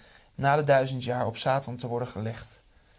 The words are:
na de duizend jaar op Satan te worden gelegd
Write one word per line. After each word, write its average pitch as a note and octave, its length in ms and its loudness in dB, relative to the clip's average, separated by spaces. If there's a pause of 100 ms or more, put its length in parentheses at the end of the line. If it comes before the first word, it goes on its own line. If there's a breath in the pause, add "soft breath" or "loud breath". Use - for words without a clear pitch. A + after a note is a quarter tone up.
(380 loud breath)
na C#3 180 4
de D3+ 80 2
duizend C3+ 400 4
jaar A#2+ 220 -2
op A2+ 120 -4
Satan C3+ 380 -2
te B2 120 -8
worden A#2+ 200 -2
gelegd - 540 -8 (380 soft breath)